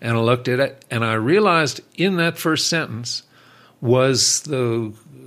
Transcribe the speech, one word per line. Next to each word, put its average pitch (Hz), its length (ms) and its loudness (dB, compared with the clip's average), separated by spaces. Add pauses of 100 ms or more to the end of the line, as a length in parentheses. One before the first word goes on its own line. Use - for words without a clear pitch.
and 117 160 0
I - 20 2
looked 123 280 2
at 127 120 0
it, - 320 -2
and 117 120 -2
I 113 100 0
realized 160 680 2 (160)
in 180 200 0
that 165 200 -2
first 160 300 -2
sentence 120 560 -6 (580)
was 127 600 2
the, 117 520 -4 (340)